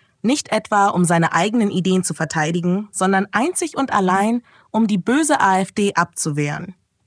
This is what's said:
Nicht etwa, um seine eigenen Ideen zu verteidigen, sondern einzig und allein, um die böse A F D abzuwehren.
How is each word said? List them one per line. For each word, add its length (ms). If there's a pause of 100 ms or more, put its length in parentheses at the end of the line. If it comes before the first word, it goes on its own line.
(200)
Nicht 320
etwa, 360
um 180
seine 260
eigenen 380
Ideen 340
zu 80
verteidigen, 800
sondern 400
einzig 420
und 200
allein, 480 (280)
um 160
die 120
böse 420
A 200
F 120
D 220
abzuwehren. 800 (320)